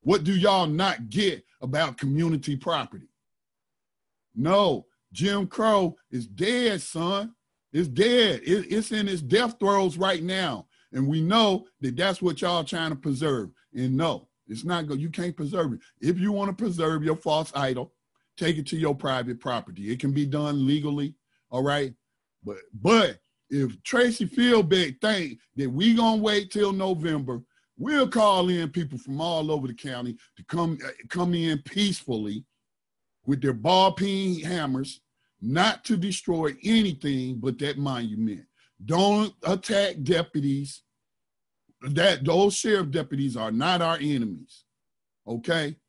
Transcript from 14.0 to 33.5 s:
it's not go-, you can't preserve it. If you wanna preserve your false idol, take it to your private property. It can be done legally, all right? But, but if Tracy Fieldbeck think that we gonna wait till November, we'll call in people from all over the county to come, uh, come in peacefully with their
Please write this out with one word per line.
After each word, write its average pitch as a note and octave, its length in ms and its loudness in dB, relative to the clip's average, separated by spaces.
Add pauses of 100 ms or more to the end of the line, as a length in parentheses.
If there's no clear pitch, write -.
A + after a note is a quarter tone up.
it's A2+ 180 -12
not E3+ 220 -2
go-, D3 80 -6
you D3+ 160 -4
can't F3 260 -6
preserve D3+ 380 -2
it. - 60 -12 (200)
If F3 180 0
you G3+ 140 0
wanna G3 220 -2
preserve E3 500 -2
your D#3 120 0
false D#3 380 -2
idol, C3 380 -4 (440)
take E3 200 0
it D3 120 -6
to E3 100 -4
your D3+ 160 0
private B2+ 460 -4
property. G#2 500 -6
It B2+ 100 -4
can C#3 120 0
be D3 120 0
done C#3+ 420 -2
legally, C#3+ 480 -2 (360)
all B2+ 120 -2
right? C#3+ 320 0 (480)
But, G2+ 160 -10 (140)
but D3+ 460 2 (320)
if C3+ 320 -2
Tracy A#3+ 440 2
Fieldbeck F#3 720 4
think F3+ 400 -2 (160)
that C#3 120 -2
we F#3 260 4
gonna A3+ 280 4
wait G#3 280 0
till G3+ 220 0
November, D#3+ 680 -2 (340)
we'll C#4 320 0
call G3 400 4
in E3+ 220 0
people C#3+ 280 -6
from C3+ 220 -8
all D#3+ 300 -2
over C#3 160 -2
the A#2+ 80 -6
county B2 420 -8 (200)
to - 80 -20
come, E3 400 -2
uh, C3 60 -8 (180)
come F3 260 -2
in E3 240 0
peacefully A#2+ 840 -4 (840)
with C3+ 160 0
their C3+ 100 2